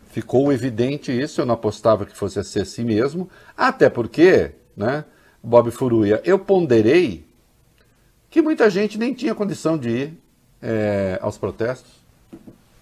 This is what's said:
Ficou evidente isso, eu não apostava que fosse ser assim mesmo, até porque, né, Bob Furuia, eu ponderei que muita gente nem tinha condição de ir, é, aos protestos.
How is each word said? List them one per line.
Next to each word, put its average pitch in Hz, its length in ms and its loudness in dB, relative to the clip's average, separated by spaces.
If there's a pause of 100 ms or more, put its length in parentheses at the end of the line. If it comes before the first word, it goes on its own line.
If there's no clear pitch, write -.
(100)
Ficou 135 420 0
evidente 127 580 -4
isso, 135 300 -4
eu 143 60 -2
não 117 80 0
apostava 104 520 0
que - 100 -20
fosse 98 280 -6
ser - 160 -6
assim 98 240 -8
mesmo, 135 440 -2 (280)
até 247 340 2
porque, 120 640 2 (240)
né, 131 280 -4 (380)
Bob 117 300 4
Furuia, 110 520 2
eu 190 140 2
ponderei 139 880 2 (1040)
que 311 100 2
muita 302 300 2
gente 208 260 -2
nem 233 160 -4
tinha 233 220 -4
condição 196 420 -4
de 123 120 -6
ir, 143 300 -6 (440)
é, 101 580 -2
aos 104 160 -6
protestos. 110 560 -8 (880)